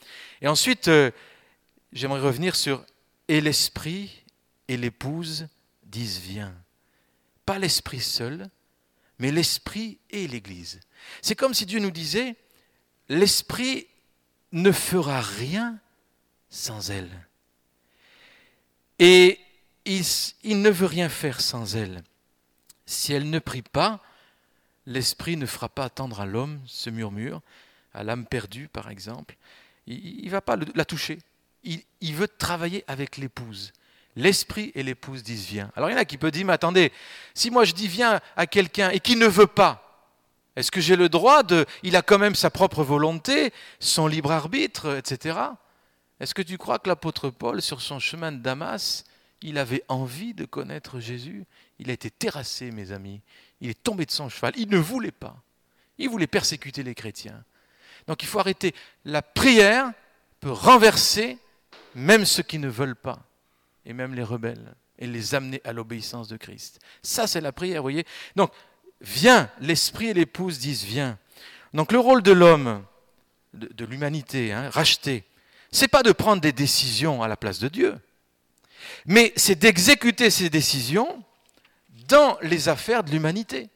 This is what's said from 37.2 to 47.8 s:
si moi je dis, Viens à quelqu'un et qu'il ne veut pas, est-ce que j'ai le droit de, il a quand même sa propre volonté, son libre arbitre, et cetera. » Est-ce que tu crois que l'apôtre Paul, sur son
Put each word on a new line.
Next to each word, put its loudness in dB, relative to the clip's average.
si -2
moi 6
je 4
dis, -4
Viens 2
à 0
quelqu'un 0
et 0
qu'il 2
ne 8
veut 8
pas, 0
est-ce -2
que -2
j'ai 4
le 6
droit 6
de, 4
il 2
a 4
quand 6
même 2
sa 2
propre 0
volonté, 0
son 0
libre -2
arbitre, -4
et -10
cetera. » -6
Est-ce -8
que -6
tu -10
crois -4
que -4
l'apôtre -4
Paul, -6
sur -6
son -10